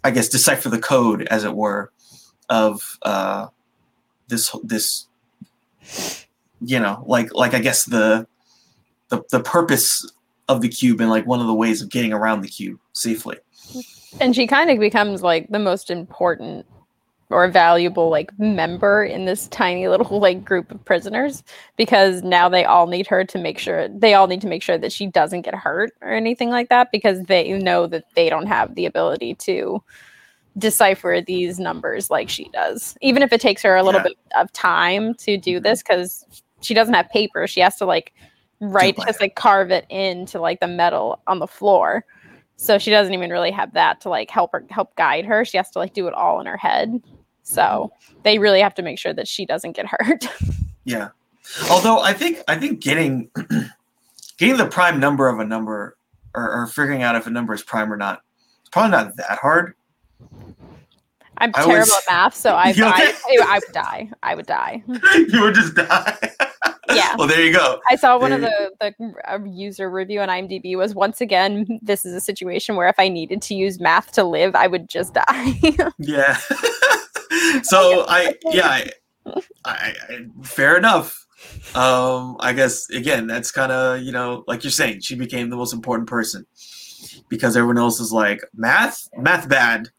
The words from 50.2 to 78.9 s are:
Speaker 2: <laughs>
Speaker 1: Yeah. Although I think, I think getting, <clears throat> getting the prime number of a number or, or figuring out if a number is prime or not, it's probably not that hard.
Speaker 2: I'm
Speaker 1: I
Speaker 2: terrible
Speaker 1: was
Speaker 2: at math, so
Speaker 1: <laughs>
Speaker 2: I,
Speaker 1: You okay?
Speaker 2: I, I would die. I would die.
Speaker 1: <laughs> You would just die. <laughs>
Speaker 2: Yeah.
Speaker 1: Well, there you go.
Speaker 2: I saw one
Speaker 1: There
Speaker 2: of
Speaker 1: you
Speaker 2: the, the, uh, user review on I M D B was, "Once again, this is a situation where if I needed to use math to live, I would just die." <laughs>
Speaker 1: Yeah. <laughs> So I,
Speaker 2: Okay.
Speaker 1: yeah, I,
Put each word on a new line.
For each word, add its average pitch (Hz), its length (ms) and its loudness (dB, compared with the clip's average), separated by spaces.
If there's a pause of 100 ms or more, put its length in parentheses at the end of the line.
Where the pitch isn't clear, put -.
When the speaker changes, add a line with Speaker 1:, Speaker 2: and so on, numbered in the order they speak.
Speaker 2:
<laughs> - 260 -10
Speaker 1:
Yeah. 110 260 -6 (600)
Although 185 300 4
I 196 140 2
think, 330 340 -4
I 156 80 0
think 277 240 -4
getting, 135 560 -2
<clears throat> - 1000 -8
getting 247 180 4
the 233 100 2
prime 175 320 2
number 139 300 2
of 113 100 0
a 110 60 -4
number 107 540 -6 (360)
or, 120 160 -4 (120)
or 117 60 -4
figuring 143 340 -2
out 120 140 2
if 113 100 -4
a 113 40 -10
number 117 220 -4
is 104 100 -8
prime 107 300 -4
or 104 60 -6
not, 101 240 -6 (400)
it's - 80 -20
probably 208 220 2
not 107 240 0
that 104 240 -6
hard. 160 340 0 (1600)
Speaker 2:
I'm 226 160 0
Speaker 1:
I 139 100 2
Speaker 2:
terrible 214 160 6
Speaker 1:
was 214 280 4
Speaker 2:
at 180 40 0
math, 185 220 2
so 208 200 2
Speaker 1:
<laughs> - 0 -
Speaker 2:
I, 180 160 4
Speaker 1:
You 220 160 4
okay? 190 260 4
Speaker 2:
I, 254 340 2
I 202 120 2
would - 160 -8
die. - 360 -8 (120)
I - 120 -4
would - 120 -12
die. - 400 -6
Speaker 1:
<laughs> 254 280 4 (140)
You 220 140 4
would 208 120 4
just 190 200 4
die. 180 480 0
<laughs> 220 60 -4 (640)
Speaker 2:
Yeah. - 240 2
Speaker 1:
Well, 147 80 2
there 160 180 4
you 160 80 4
go. 151 280 4 (100)
Speaker 2:
I 262 60 6
saw 254 200 6
one 262 140 2
Speaker 1:
There 269 80 2
Speaker 2:
of - 60 -2
Speaker 1:
you 208 260 -2 (100)
Speaker 2:
the, 208 200 -4
the, - 300 -12
uh, 196 140 -6
user 190 460 -10
review 190 300 -6
on 190 100 -2
I 185 80 -2
M 190 80 -8
D 185 140 -8
B 180 160 -6
was, 196 180 -2
"Once 202 260 -2
again, 202 640 0
this 202 240 -2
is 180 80 -8
a 180 60 -6
situation 190 560 -6
where 180 120 2
if 185 100 4
I 190 100 4
needed 175 340 -6
to - 140 -8
use 190 240 -2
math 175 320 2
to 208 100 2
live, 175 320 0
I 185 140 4
would 175 200 -4
just 180 240 -6
die." 262 480 0 (180)
<laughs> 330 200 -2
Speaker 1:
Yeah. 277 440 2
<laughs> - 60 -14 (1160)
So 185 440 6
I, 175 200 2
Speaker 2:
Okay. 320 280 -4
Speaker 1:
yeah, 165 120 0
I, 131 220 -2 (720)